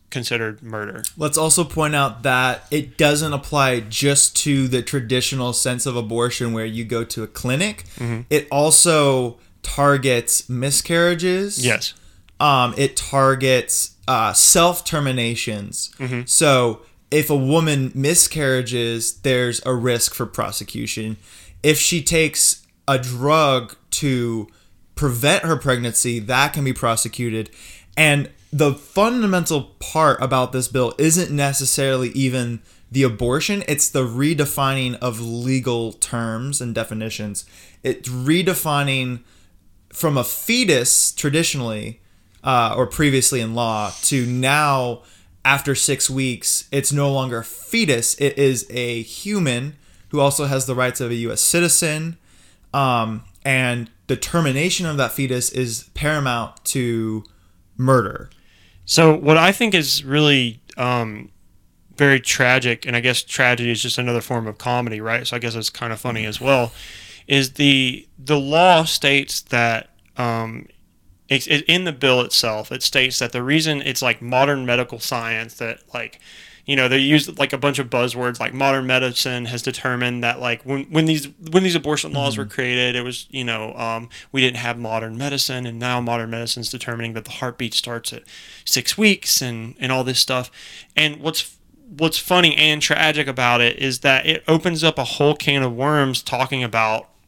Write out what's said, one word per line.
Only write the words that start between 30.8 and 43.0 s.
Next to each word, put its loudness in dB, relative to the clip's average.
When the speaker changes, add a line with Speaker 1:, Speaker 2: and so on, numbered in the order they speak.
Speaker 2:
isn't 2
necessarily 0
even -2
the 2
abortion, 0
it's 0
the 0
redefining -2
of -4
legal -2
terms -6
and -6
definitions. -6
It's -4
redefining 0
from 0
a 2
fetus 2
traditionally, -2
uh, 2
or 2
previously 2